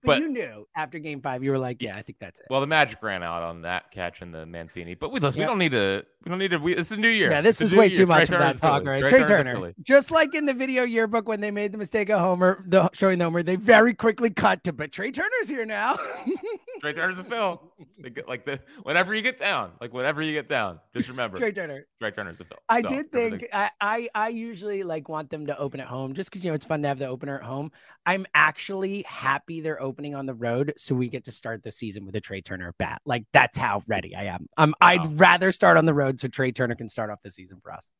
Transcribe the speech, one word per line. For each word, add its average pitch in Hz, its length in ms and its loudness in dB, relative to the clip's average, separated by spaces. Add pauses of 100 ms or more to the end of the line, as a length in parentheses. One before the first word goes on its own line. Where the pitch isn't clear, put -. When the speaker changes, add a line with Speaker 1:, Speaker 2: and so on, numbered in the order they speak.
Speaker 1:
But 151 160 4
Speaker 2:
you 311 100 -2
knew 131 440 -8
after 156 260 -8
game 147 220 -10
five, 127 220 -6
you 139 80 0
were 135 60 2
like, 123 240 -4
"Yeah, 104 160 -8
I 110 40 -14
think - 180 -18
that's 92 200 -16
it." - 100 -20
Speaker 1:
Well, 135 120 0
the 143 60 -2
magic 147 360 2
ran 95 200 -4
out 85 200 -4
on 85 200 -8
that 87 280 -6
catch 87 300 -8
and 87 120 -16
the 80 120 -12
Mancini. 85 500 -12
But 151 160 -8
we, 262 80 -4
listen, 139 200 0
we - 20 0
Speaker 2:
Yep. - 80 -2
Speaker 1:
don't 226 80 -2
need 170 140 0
to, 101 340 0 (180)
we 165 60 -14
don't 180 100 -6
need 190 120 -2
to, 170 80 0
we, 170 180 -2
it's 170 140 -6
a 214 60 -8
new 214 120 4
year. 202 200 4
Speaker 2:
Yeah, 147 120 2
this 214 160 4
Speaker 1:
It's - 40 0
a - 40 2
Speaker 2:
is 185 80 2
Speaker 1:
new 202 60 10
Speaker 2:
way 214 80 10
Speaker 1:
year. 175 100 2
Speaker 2:
too 190 80 8
much 165 220 6
Speaker 1:
Trey 175 100 0
Speaker 2:
about 156 80 6
Speaker 1:
Turner's 135 160 0
Speaker 2:
talk 147 220 4
Speaker 1:
Philly. 143 40 -4
Speaker 2:
already. 135 140 0
Speaker 1:
Trey 139 80 4
Speaker 2:
Trey 254 100 10
Speaker 1:
Turner's 208 180 6
Speaker 2:
Turner. 127 180 2
Speaker 1:
Philly. 92 260 -8
Speaker 2:
Just 277 300 6
like 320 220 2
in 302 120 -2
the 277 80 0
video 254 300 0
yearbook 226 440 0
when 214 140 -2
they 208 100 -4
made 208 220 -4
the 214 40 -10
mistake 208 320 -4
of 208 120 4
Homer, 185 440 4
the, 180 280 4
showing 190 260 2
the 175 60 2
Homer, 170 180 0
they 180 140 0
very 226 360 8
quickly 226 360 0
cut 190 340 0
to, 175 80 -2
"But 147 220 -8
Trey 214 180 -8
Turner's 403 380 -4
here 247 160 -6
now." 220 320 -2 (420)
<laughs> 453 400 -12
Speaker 1:
Trey 147 140 -4
Turner's 180 260 -2
a 185 60 -12
Phil. 202 360 -2 (360)
They 135 120 -16
get, - 200 -12
like, 123 160 -8
the, 139 160 -6 (220)
whenever 180 300 0
you 214 80 -2
get 254 160 -2
down, 127 340 -2 (100)
like, 113 120 -14
whenever 139 280 -2
you 156 100 -2
get 143 160 -4
down, 104 320 -2 (140)
just - 160 -4
remember 120 280 -4
Speaker 2:
Trey 226 140 -2
Turner. 160 340 -10 (140)
Speaker 1:
Trey 110 120 -2
Turner's 98 280 -10
a 90 60 -16
Phil. - 120 -20 (120)
Speaker 2:
I 226 100 4
Speaker 1:
So, 233 80 -2
Speaker 2:
did 294 240 -4
think 240 220 0
Speaker 1:
everything. 202 180 -10
Speaker 2:
I, 202 180 -2 (120)
I, 226 340 -2
I 214 140 0
usually, 208 540 -8
like, 160 260 -6
want 156 200 -6
them 151 180 -8
to 143 100 -4
open 139 240 -6
at 127 60 -14
home 131 260 -8
just 180 180 -8
'cause, 185 100 -14
you 175 100 -4
know, 156 40 -2
it's 147 80 -6
fun 156 200 -4
to 147 40 -2
have 139 100 -2
the 135 100 -6
opener 135 300 -8
at - 60 -12
home. 139 300 -10 (320)
I'm 190 280 0
actually 190 680 2
happy 143 580 -4
they're 156 220 -6
opening 143 340 -8
on 139 100 -6
the 131 80 -6
road 120 440 -2
so - 180 -2
we 123 140 0
get 123 160 -10
to 110 80 -14
start 113 300 -10
the 110 80 -12
season 101 340 -10
with 95 100 -12
a 104 60 -4
Trey 98 180 -10
Turner 90 400 -12
bat. - 240 -4
Like, 120 300 -2
that's 131 240 4
how 107 280 -2
ready 92 300 -6
I 101 100 -10
am. 90 300 -10
Um, 151 240 4
Speaker 1:
Wow. 180 80 8
Speaker 2:
I'd 165 320 2
rather 180 320 6
start 180 240 6
on 160 100 6
the 160 80 4
road 135 280 0
so 135 80 -4
Trey 127 240 -2
Turner 120 220 -2
can 117 120 -12
start 107 220 -6
off 104 120 -10
the 101 100 -16
season 92 300 -20
for 135 120 -16
us. - 160 -20 (100)